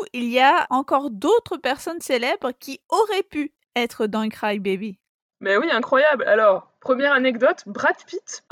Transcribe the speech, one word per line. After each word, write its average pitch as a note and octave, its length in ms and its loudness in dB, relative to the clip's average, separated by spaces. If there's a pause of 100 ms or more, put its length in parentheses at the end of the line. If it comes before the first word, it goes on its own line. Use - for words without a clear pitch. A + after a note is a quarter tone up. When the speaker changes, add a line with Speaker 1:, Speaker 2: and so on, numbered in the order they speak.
(120)
Speaker 1:
il A#3+ 140 -6
y A#3+ 160 0
a D4+ 280 4
encore C#4 400 0
d'autres D#4+ 460 0
personnes D#4 460 -6
célèbres C4 580 -2
qui - 300 -16
auraient G4 340 0
pu D4 300 -8 (240)
être A#3 300 -2
dans G#3+ 200 -4
Cry G#3+ 320 -4
Baby. G3 400 -6 (400)
Speaker 2:
Mais G3 180 0
oui, D#4+ 140 0
incroyable. C4 540 2
Alors, G#3 540 2
première C#4 340 0
anecdote, B3+ 520 2
Brad B3 300 -2 (100)
Pitt - 460 -14